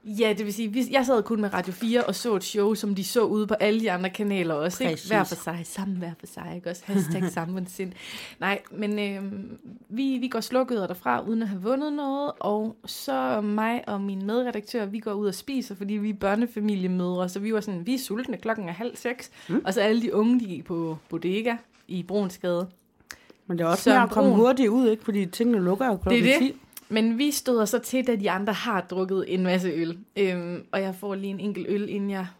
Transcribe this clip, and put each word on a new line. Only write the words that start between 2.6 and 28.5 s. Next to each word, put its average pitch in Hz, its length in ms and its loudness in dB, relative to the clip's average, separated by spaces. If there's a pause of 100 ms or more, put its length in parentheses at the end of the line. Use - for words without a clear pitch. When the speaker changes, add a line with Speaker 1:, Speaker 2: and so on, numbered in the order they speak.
Speaker 1:
som 208 200 -2
de 190 100 -4
så 226 200 2
ude 208 220 2
på 214 80 0
alle 214 260 2
de 220 120 0
andre 180 180 -2
kanaler 185 440 0
også, 170 300 -2
ikke? 165 80 2
Speaker 2:
Præcis. 156 160 -8
Speaker 1:
Hver 208 160 4
for 175 100 -4
sig, 170 300 -8
sammen 196 320 -6
hver 170 220 -6
for - 80 -18
sig, 170 300 -12
ikke 175 140 -8
også? 180 160 -10
Hashtag 185 440 0
samfundssind. 180 640 -6 (480)
Nej, 196 300 -2
men, 208 280 -4
øhm, 196 600 -6 (300)
vi, 262 300 -2
vi 247 100 -2
går 233 120 -2
slukket 247 380 0 (100)
derfra, 240 380 -2
uden 226 160 0
at 214 60 -2
have 190 140 -4
vundet 269 300 0
noget, 285 480 -2
og 214 440 -2
så 262 560 -2
mig 214 480 -2
og 202 120 -4
min 196 260 -4
medredaktør, 220 600 -2
vi 208 120 -6
går 214 140 -4
ud 202 140 -2
og 185 80 0
spiser, 247 400 -6
fordi 202 200 -4
vi 214 160 0
er 202 40 -2
børnefamiliemødre, 196 1120 0
så 180 120 -6
vi 220 140 -2
var 208 60 0
sådan, 190 260 -6
vi 254 80 0
er 254 40 -2
sultne, 240 380 -6
klokken 214 320 -4
er 170 40 -6
halv 226 240 -8
seks, 254 340 -8 (180)
Speaker 2:
Mm. 202 160 2
Speaker 1:
og 190 100 0
så 226 60 2
alle 220 220 4
de - 120 -2
unge, 233 260 6
de 226 60 -4
gik 165 180 -8
på 165 340 -4 (100)
bodega 196 480 -2 (320)
i 175 140 -6
Brunsgade. 185 680 -2 (760)
Speaker 2:
Men 175 120 -2
det 170 60 2
er 165 40 4
også 170 140 4
Speaker 1:
Søren 247 160 8
Speaker 2:
med 240 40 8
at 233 80 4
komme 220 200 6
Speaker 1:
Brun. 196 100 8
Speaker 2:
hurtigt 247 280 8
ud, 240 220 6
ikke? 220 140 0
Fordi 202 220 2
tingene 233 380 2
lukker 196 220 2
jo 214 100 2
klokken 226 280 4
Speaker 1:
Det 262 100 8
er 311 40 4
det. 262 140 4
Speaker 2:
ti. - 60 -14 (300)
Speaker 1:
Men 226 300 2
vi 294 120 2
støder 240 340 2
så 208 140 0
til, 262 280 -2
da 233 100 2
de 196 140 0
andre 202 220 0